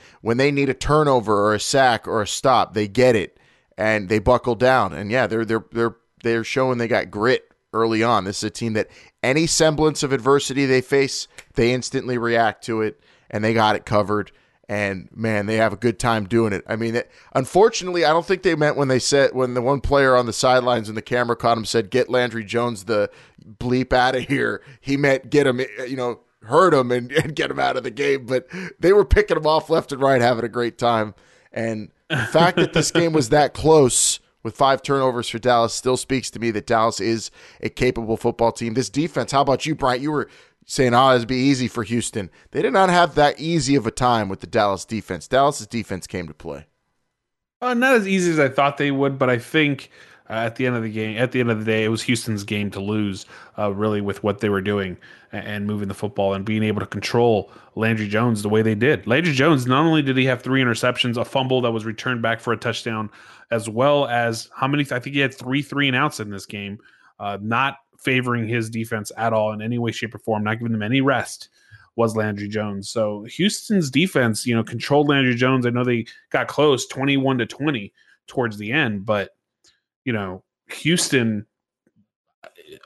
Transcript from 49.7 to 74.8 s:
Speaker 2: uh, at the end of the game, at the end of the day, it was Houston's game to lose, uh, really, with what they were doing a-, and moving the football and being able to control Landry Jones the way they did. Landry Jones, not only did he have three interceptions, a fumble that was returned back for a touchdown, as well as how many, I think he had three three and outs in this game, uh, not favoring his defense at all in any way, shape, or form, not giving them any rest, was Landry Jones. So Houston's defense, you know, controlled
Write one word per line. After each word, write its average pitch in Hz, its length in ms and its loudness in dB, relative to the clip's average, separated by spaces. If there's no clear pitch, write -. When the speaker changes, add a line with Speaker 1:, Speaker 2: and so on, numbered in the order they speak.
Speaker 2:
uh, 107 60 -10
at 113 220 -4
the 127 100 0
end 123 100 0
of 113 60 -2
the 110 80 -6
game, 110 260 -4
at 120 160 -2
the 127 80 0
end 117 100 2
of 107 80 0
the 107 60 -6
day, 110 200 0
it 107 40 0
was 110 140 -2
Houston's 110 420 -4
game 104 280 -4
to 101 80 -8
lose, 101 440 -4
uh, 104 140 -2
really, 104 300 -2
with 98 200 -6
what 101 180 -2
they 104 80 0
were 98 140 0
doing 98 340 -2
a-, 110 40 -10
and 104 300 -8
moving 104 220 -4
the 95 60 -8
football 101 400 -2
and 98 100 -6
being 107 180 -2
able 107 180 0
to 101 60 -8
control 113 640 0
Landry 110 340 -2
Jones 110 340 0
the 104 60 -2
way 110 140 2
they 110 120 2
did. 120 320 0
Landry 147 280 2
Jones, 135 320 2
not 135 180 2
only 160 160 4
did 135 160 0
he 131 80 2
have 127 180 0
three 131 200 0
interceptions, 123 560 0
a 117 80 -2
fumble 131 360 0
that 117 100 0
was 110 120 -4
returned 113 380 -6
back 113 180 -2
for 117 140 -2
a - 20 -8
touchdown, 110 540 -6
as 113 180 -4
well 139 380 2
as 117 500 -4
how 135 100 -2
many, 143 240 0
I 127 80 -4
think 139 160 -10
he 143 60 0
had 135 140 -2
three 131 260 -4
three 139 280 -4
and 127 80 0
outs 143 240 -2
in 104 100 -8
this 98 160 -12
game, 101 320 -12
uh, 101 220 -8
not 123 340 -2
favoring 123 480 0
his 113 220 -2
defense 113 480 -6
at 113 160 -2
all 107 200 0
in 107 100 -8
any 120 160 -4
way, 117 120 -2
shape, 110 240 -8
or 110 40 -14
form, 107 260 -2
not 110 140 -2
giving 117 140 -4
them 107 100 -2
any 123 180 0
rest, 131 480 -2
was 113 200 2
Landry 104 320 -4
Jones. 104 400 -6
So 107 360 -4
Houston's 175 640 -2
defense, 131 560 0
you 120 80 0
know, 113 100 0
controlled 143 440 0